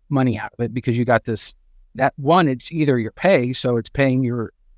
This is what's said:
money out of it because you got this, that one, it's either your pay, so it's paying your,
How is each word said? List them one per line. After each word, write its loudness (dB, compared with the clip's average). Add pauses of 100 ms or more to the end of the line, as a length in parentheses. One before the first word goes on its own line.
money 0
out -12
of -2
it -6
because -2
you 0
got 2
this, -6 (400)
that 0
one, 4
it's -6
either 2
your -4
pay, 2
so -2
it's -4
paying 0
your, -4 (260)